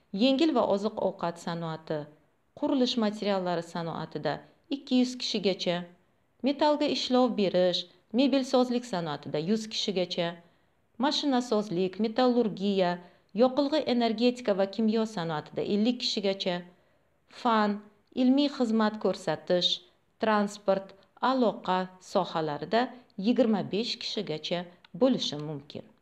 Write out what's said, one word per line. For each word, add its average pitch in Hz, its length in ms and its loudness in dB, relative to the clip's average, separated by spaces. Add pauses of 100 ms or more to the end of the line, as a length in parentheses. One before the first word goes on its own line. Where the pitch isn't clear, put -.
(140)
yengil 269 400 4
va 233 140 4
oziq-ovqat 190 720 -2
sanoati, 160 600 -6 (580)
qurilish 269 400 0
materiallari 196 680 -2
sanoatida 160 680 -6 (340)
ikki 269 280 -2
yuz 254 220 2
kishigacha, 185 600 -2 (680)
metallga 294 440 2
ishlov 254 500 2
berish, 180 480 2 (260)
mebelsozlik 254 720 2
sanoatida 151 540 -4
yuz 214 300 0
kishigacha, 180 580 -2 (720)
mashinasozlik, 226 1000 0
metallurgiya, 208 920 2 (440)
yoqilg'i 269 500 2
energetika 240 720 0
va 196 80 2
kimyo 220 400 0
sanoatida 165 560 -6
ellik 214 400 0
kishigacha, 196 560 -2 (760)
fan, 214 440 2 (340)
ilmiy 269 380 4
xizmat 220 500 0
ko'rsatish, 180 720 0 (500)
transport, 202 680 0 (320)
aloqa 240 580 2 (220)
sohalarida 160 800 0 (340)
yigirma 220 480 2
besh 196 340 -4
kishigacha 151 640 -6 (320)
bo'lishi 185 460 0
mumkin. 147 460 -10 (180)